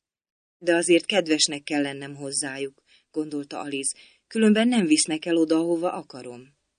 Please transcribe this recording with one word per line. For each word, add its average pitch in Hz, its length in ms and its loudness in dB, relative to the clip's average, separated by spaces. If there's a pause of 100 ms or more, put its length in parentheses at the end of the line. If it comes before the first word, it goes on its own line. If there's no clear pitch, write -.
(580)
„De 170 160 2
azért 170 320 4
kedvesnek 156 560 0
kell 147 200 -2
lennem 139 320 -8
hozzájuk”, 139 680 -8 (280)
gondolta 147 500 -6
Alice, 139 360 -6 (300)
„különben 220 420 4
nem 226 180 2
visznek 156 380 2
el 170 120 0
oda, 160 220 2
ahova 170 340 -2
akarom.” 127 640 -14 (220)